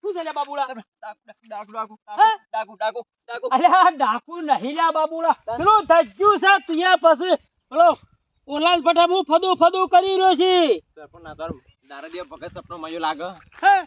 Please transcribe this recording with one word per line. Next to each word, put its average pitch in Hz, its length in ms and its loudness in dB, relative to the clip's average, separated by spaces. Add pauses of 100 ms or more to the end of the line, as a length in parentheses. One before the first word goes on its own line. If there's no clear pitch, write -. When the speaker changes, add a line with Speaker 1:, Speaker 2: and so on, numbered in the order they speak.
Speaker 1:
શું 392 120 -6
છે 339 120 -8
લે 302 100 -10
બાબુડા? 285 320 -6
Speaker 2:
સરપંચ, 233 160 -16 (640)
ડાકુ, 208 220 -14
ડાકુ, - 20 -
ડાકુ, 220 220 -10 (240)
Speaker 1:
હા? 440 160 6 (160)
Speaker 2:
ડાકુ, 220 280 -8
ડાકુ, - 220 -6 (240)
ડાકુ. 240 200 -12 (100)
Speaker 1:
અલે 311 120 0 (100)
આ 359 200 6
ડાકુ 247 360 -4 (160)
નહીં 262 280 -4
લ્યા 330 200 -2
બાબુડા. 320 380 -2 (240)
પેલું 415 300 2
ધજ્જુ 330 400 2 (140)
છે 381 80 4 (160)
તું 330 160 -4
યાર 370 200 2
પછી 330 320 2 (340)
પેલો 330 180 4 (600)
ઓલાન 320 380 0
ફટા 339 260 4
હું 370 180 0
ફદુ 339 200 2 (120)
ફદુ 359 180 2 (140)
કરી 370 260 4
રહ્યો 370 220 4
છે. 370 120 2 (420)
Speaker 2:
સરપંચ, 156 300 -20
ના 156 140 -16
તારું 156 200 -10 (300)
દારા 143 240 -18
દેવ 175 180 -10
ભગત 139 220 -16
સપનો 135 300 -18
મયો 160 220 -10
લાગે. 156 240 -6 (320)
Speaker 1:
હા? 381 240 2